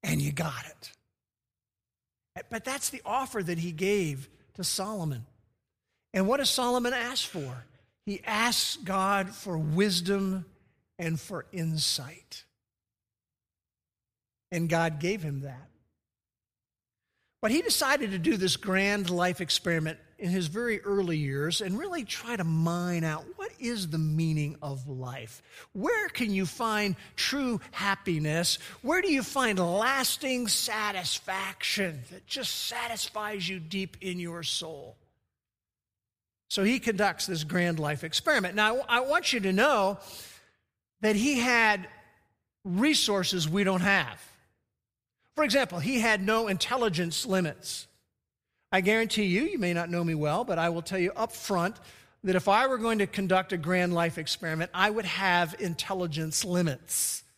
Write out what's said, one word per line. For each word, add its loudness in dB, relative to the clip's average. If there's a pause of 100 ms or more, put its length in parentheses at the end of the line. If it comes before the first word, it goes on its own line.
and 0
you 0
got -4
it. -20 (1600)
But -8
that's -4
the -10
offer -2
that -2
he -4
gave 0 (260)
to -8
Solomon. -4 (880)
And 4
what 4
does 2
Solomon 2
ask -2
for? -8 (400)
He -6
asks 0
God 0
for -6
wisdom 2 (520)
and -2
for -10
insight. -4 (2000)
And 0
God 2
gave -2
him -4
that. -14 (1700)
But 2
he 4
decided 0
to -2
do 2
this 2
grand 2
life 2
experiment 0 (180)
in -2
his 0
very -2
early 0
years -2
and -2
really -4
try -8
to -2
mine 0
out -2 (100)
what -10
is -4
the -2
meaning 0
of -8
life? -10 (300)
Where -2
can -2
you 0
find 0 (220)
true 0 (120)
happiness? 0 (240)
Where 2
do 2
you 2
find 0
lasting 0
satisfaction -2
that -20
just -6 (120)
satisfies -6
you -6
deep -6
in -6
your -8
soul? -6 (1500)
So 0
he 4
conducts 0
this -4
grand 0
life -2
experiment. 2
Now, 4
I 4
want 2
you 0
to 2
know 4 (1000)
that 4
he 2
had 4 (760)
resources 2
we 2
don't 2
have. 2 (1120)
For 4
example, 2
he 0
had 6
no 2
intelligence 0
limits. -2 (840)
I 6
guarantee 2
you, 2
you -2
may 2
not -2
know 0
me 2
well, 0
but 0
I 2
will -2
tell -4
you 2
up -2
front -2 (460)
that 2
if 2
I 6
were 0
going 0
to 2
conduct 2
a -2
grand 2
life 0
experiment, -4
I 4
would -2
have 2
intelligence -2
limits. 0 (140)